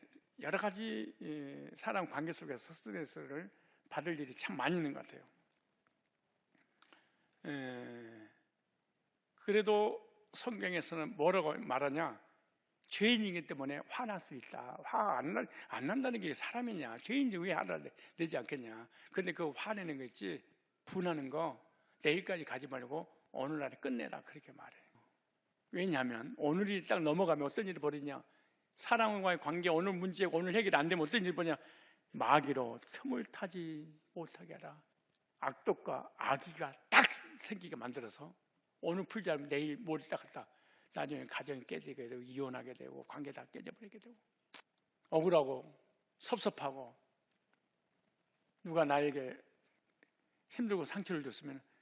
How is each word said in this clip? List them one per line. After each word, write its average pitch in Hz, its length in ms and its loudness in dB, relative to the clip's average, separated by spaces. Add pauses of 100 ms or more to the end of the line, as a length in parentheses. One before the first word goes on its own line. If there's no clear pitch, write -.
(400)
여러 156 180 -2
가지, 214 600 -4
이 143 560 -10
사람 196 340 -2
관계 160 240 -4
속에서 147 400 -10
스트레스를 160 760 -10 (400)
받을 156 300 -2
일이 131 160 -8
참 - 220 -6
많이 139 180 2
있는 147 180 2
것 135 120 -10
같아요. - 180 -18 (2250)
에, 123 840 -8 (1080)
그래도 214 680 4 (300)
성경에서는 180 840 -4
뭐라고 156 380 4
말하냐? 139 680 0 (680)
죄인이기 202 600 2
때문에 143 420 -4
화날 214 300 -4
수 - 160 -14
있다. - 480 -10
화 196 340 4
안 160 160 0
날, 185 140 0 (200)
안 123 180 -4
난다는 247 340 2
게 165 140 -2
사람이냐? 165 680 -4
죄인인데 247 380 2
왜 175 160 0
화를 160 300 -2
내-, - 80 -12 (240)
내지 156 220 -2
않겠냐? 117 500 -6 (240)
근데 180 200 -2
그 160 240 -2
화내는 185 420 -4
거 135 80 -6
있지, 120 380 -6 (420)
분하는 165 440 0
거, 147 320 -2 (400)
내일까지 170 440 2
가지 131 220 -8
말고 135 400 -6 (240)
오늘날에 139 460 -2
끝내라, 131 440 -2
그렇게 - 320 -18
말해. - 220 -20 (960)
왜냐하면 135 680 0
오늘이 190 480 4
딱 196 160 4
넘어가면 156 440 4
어떤 190 220 -2
일이 175 120 -4
벌어지냐? 147 440 -2 (520)
사람과의 208 640 4
관계, 170 300 2
오늘 175 240 4
문제, 180 320 0
오늘 175 300 4
해결 196 200 6
안 147 120 8
되면 170 180 4
어떤 214 180 4
일이 180 100 2
벌어지냐? 160 240 2 (540)
마귀로 127 680 4 (120)
틈을 247 340 -2
타지 160 680 -8 (220)
못하게 165 400 -10
하라. 151 280 -14 (580)
악독과 - 800 0
악의가 151 560 0 (160)
딱 - 160 12 (340)
생기게 175 360 -8
만들어서 120 580 -8 (480)
오늘 175 220 0
풀지 190 280 -4
않으면 143 180 0
내일 147 280 0
모레 156 300 -2
딱 - 140 -4
갔다. - 260 -14 (460)
나중에 143 340 -4
가정이 135 340 -6
깨지게 135 460 -8
되고, 123 140 -8
이혼하게 127 520 -6
되고, 131 300 -12
관계 139 280 -8
다 127 200 -12
깨져버리게 - 480 -14
되고, 233 160 -20 (960)
억울하고 156 680 4 (380)
섭섭하고, 135 800 -4 (1700)
누가 165 200 4
나에게 143 560 2 (1120)
힘들고 202 360 0
상처를 180 380 -4
줬으면 135 380 -10 (200)